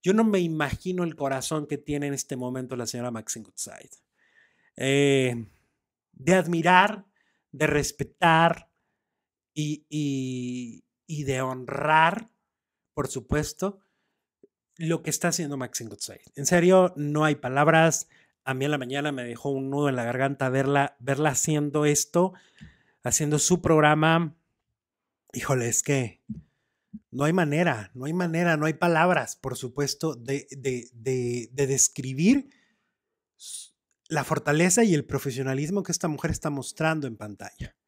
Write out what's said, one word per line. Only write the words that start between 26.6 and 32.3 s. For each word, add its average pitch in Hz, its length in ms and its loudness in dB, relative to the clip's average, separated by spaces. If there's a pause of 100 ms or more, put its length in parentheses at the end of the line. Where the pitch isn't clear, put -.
No 135 140 -2
hay 165 80 2
manera, 151 600 0
no 127 120 -12
hay 160 80 -6
manera, 170 440 0
no 151 80 -2
hay 156 80 0
palabras, 170 600 2
por 127 220 -8
supuesto, 139 580 -4
de, 135 360 -8
de, 131 420 -6
de, 120 580 -4
de 135 160 0
describir 139 840 2 (880)